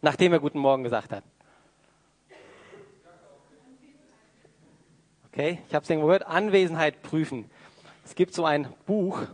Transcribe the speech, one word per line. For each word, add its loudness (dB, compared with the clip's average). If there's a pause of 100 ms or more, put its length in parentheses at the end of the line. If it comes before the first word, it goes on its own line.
Nachdem 4
er 4
Guten -4
Morgen 0
gesagt -4
hat. -12 (4000)
Okay, -4 (100)
ich -10
hab's -2
irgendwo 0
gehört. 4
Anwesenheit 0
prüfen. -6 (540)
Es -20
gibt 0
so -4
ein 0 (140)
Buch -2 (120)